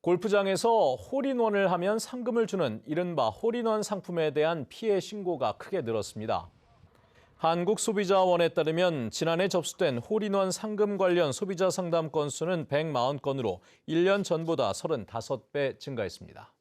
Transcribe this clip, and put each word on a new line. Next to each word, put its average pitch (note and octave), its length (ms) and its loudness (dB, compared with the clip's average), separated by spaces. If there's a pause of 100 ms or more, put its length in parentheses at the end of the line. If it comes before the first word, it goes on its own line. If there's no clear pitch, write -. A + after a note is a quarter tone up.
골프장에서 G3 960 2
홀인원을 A3+ 760 0
하면 F#3 260 0
상금을 A#3 480 -2
주는 B2+ 380 -2
이른바 D#3 460 0
홀인원 A3+ 520 -2
상품에 F3 500 -2
대한 D3+ 360 0
피해 G3+ 320 0
신고가 F3 520 -4
크게 - 280 -6
늘었습니다. A2 720 -4 (880)
한국소비자원에 F3+ 1120 2
따르면 D#3+ 600 2
지난해 E3 380 0
접수된 E3 480 0
홀인원 G3 560 0
상금 G#3 460 -2
관련 F3 340 4
소비자 F#3+ 380 0
상담 E3 400 0
건수는 D#3 560 -2
백마흔 C#3+ 520 0
건으로 A#2+ 440 -2 (240)
일 E3 180 2
년 G3 180 2
전보다 D#3+ 520 0
서른다섯 A#2 800 -6
배 C#3 260 -2
증가했습니다. - 840 -10